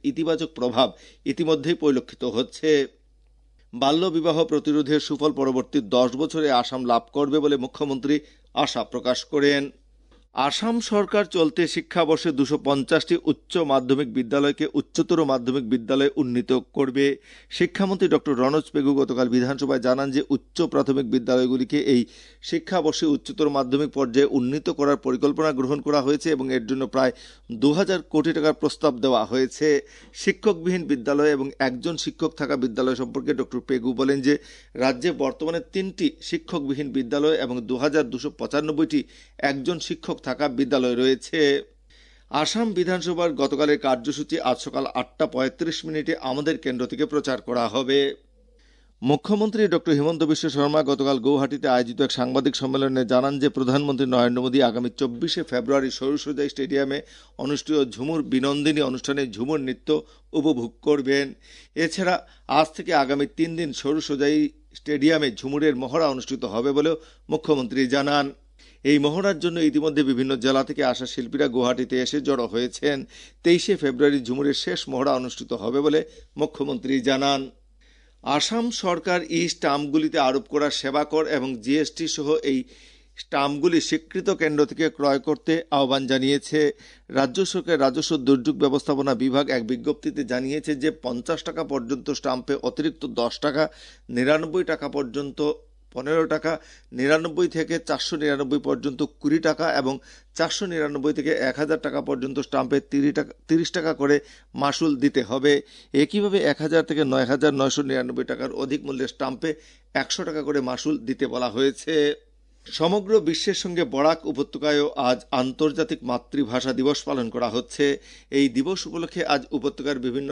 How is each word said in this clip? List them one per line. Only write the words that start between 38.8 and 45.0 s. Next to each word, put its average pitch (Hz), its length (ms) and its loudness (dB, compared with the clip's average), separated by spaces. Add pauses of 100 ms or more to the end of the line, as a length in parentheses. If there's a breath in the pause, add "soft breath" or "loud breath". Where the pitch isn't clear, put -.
একজন 139 400 -2
শিক্ষক - 460 -8
থাকা 143 240 -2
বিদ্যালয় 127 460 0
রয়েছে। 131 440 2 (920 soft breath)
আসাম 180 420 0
বিধানসভার 175 600 0
গতকালের 143 460 2
কার্যসূচি 135 600 -2
আজ 123 200 0
সকাল 135 240 -6 (100)
আটটা - 340 -4